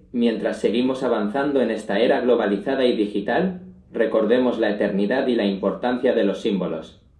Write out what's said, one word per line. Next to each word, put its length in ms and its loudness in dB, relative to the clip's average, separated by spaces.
mientras 440 0
seguimos 460 0
avanzando 580 0
en 100 0
esta 300 -2
era 220 2
globalizada 640 2
y 100 2
digital, 640 -2
recordemos 640 2
la 120 2
eternidad 560 0
y 80 2
la 100 0
importancia 680 0
de 100 2
los 160 0
símbolos. 640 -4